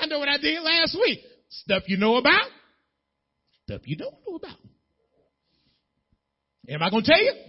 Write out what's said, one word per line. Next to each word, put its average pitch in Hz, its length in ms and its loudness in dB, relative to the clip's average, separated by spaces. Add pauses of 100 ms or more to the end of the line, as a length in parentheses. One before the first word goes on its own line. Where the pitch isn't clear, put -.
I 320 40 -2
know 302 140 -4
what 285 100 -2
I 285 80 0
did 302 240 -2
last 320 380 0
week. 381 200 0 (300)
Stuff 190 380 -4
you 190 100 0
know 220 180 4
about. 339 320 4 (1160)
Stuff 104 200 -10
you 135 120 -8
don't 539 180 -12 (120)
know 359 80 -10
about. 311 220 -16 (2000)
Am 151 120 -8
I 175 80 2
gonna 220 160 0
tell 339 160 6
you? 508 120 2 (160)